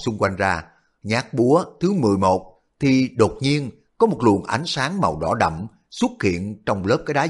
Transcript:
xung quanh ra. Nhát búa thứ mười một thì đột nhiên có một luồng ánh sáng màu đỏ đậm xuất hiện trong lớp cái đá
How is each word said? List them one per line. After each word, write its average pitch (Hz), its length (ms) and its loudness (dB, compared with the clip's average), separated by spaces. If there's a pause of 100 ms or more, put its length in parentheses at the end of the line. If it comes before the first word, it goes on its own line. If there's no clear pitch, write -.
xung 107 120 -4
quanh 95 180 -2
ra. 90 280 0 (400)
Nhát 110 300 -4
búa 139 320 4 (140)
thứ 185 140 0
mười 113 240 2
một 95 440 0 (180)
thì 131 360 2
đột 110 260 2
nhiên 139 300 -2 (260)
có 233 100 4
một 165 160 -2
luồng 101 220 4
ánh 117 200 -2
sáng 165 360 -4
màu 80 180 0
đỏ 82 160 -2
đậm 90 320 -2 (220)
xuất 247 220 -4 (120)
hiện 98 420 -4
trong 98 200 -4
lớp 131 200 0
cái 151 80 -6
đá 139 160 0